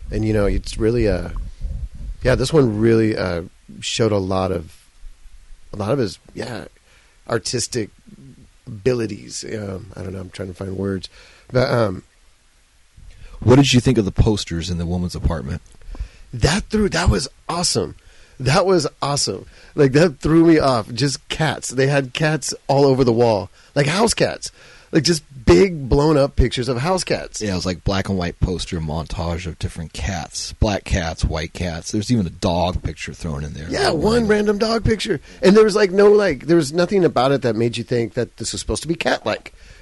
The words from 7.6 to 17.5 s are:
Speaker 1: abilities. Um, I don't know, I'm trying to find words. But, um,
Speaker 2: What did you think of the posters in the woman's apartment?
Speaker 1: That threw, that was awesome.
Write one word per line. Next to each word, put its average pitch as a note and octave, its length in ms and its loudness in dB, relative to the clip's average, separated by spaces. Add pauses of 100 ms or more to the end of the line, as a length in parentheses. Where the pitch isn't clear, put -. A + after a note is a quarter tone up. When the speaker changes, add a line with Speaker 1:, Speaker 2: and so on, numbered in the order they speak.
Speaker 1:
abilities. A2+ 800 -6
Um, F#2+ 520 -10
I F#2+ 60 -12
don't F#2 100 -10
know, F#2+ 80 -10
I'm F2+ 80 -14
trying F#2+ 200 -12
to F#2 60 -12
find F#2+ 220 -10
words. F#2+ 320 -4 (420)
But, B2+ 200 0
um, A2+ 320 0 (1400)
Speaker 2:
What A#2+ 160 6
did C#3 160 6
you B2+ 80 6
think B2+ 180 2
of G#2 60 2
the F#2 80 -4
posters F2+ 580 0
in E2+ 80 -4
the E2+ 80 -4
woman's F2 280 -4
apartment? D#2 480 -4 (680)
Speaker 1:
That C#3 320 0
threw, G#3+ 260 0
that D#3+ 180 0
was - 200 0 (200)
awesome. C#3 460 -2 (460)